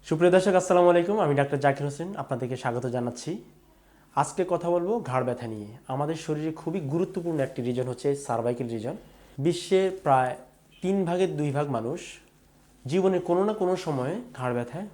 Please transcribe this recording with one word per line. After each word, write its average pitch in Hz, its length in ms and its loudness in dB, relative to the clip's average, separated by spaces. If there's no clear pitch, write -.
সুপ্রিয় 170 220 6
দর্শক, 190 220 6
আসসালামু 180 360 6
আলাইকুম। 175 300 4
আমি 147 140 2
ডাক্তার 139 260 2
জাকির 139 260 2
হোসেন, 165 300 -8
আপনাদেরকে 131 400 -4
স্বাগত 123 300 -4
জানাচ্ছি। 123 580 -6
আজকে 147 320 0
কথা 170 220 -2
বলবো 175 300 0
ঘাড় 131 240 -2
ব্যথা 120 220 -4
নিয়ে। 107 200 -8
আমাদের 147 260 -2
শরীরে 156 380 -4
খুবই 165 280 -6
গুরুত্বপূর্ণ 170 600 -4
একটি 131 220 -4
রিজন 123 260 -2
হচ্ছে 139 280 -2
সার্ভাইকাল 120 520 -2
রিজন। 117 280 -6
বিশ্বের 175 520 2
প্রায় 131 340 4
তিন 190 220 2
ভাগের 175 320 0
দুই 147 140 0
ভাগ 143 200 -2
মানুষ 123 300 -4
জীবনের 185 340 4
কোনো 180 240 2
না 214 80 2
কোনো 185 240 0
সময়ে 147 380 -4
ঘাড় 127 200 -2
ব্যথায় 123 400 -4